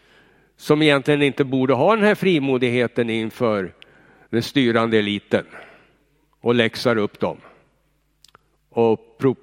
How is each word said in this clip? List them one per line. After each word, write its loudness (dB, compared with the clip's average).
Som 0
egentligen 2
inte 0
borde 0
ha 2
den 0
här 2
frimodigheten 0
inför -4
den -2
styrande 0
eliten. -2
Och 0
läxar 0
upp -4
dem. -4
Och -2
pro-, 0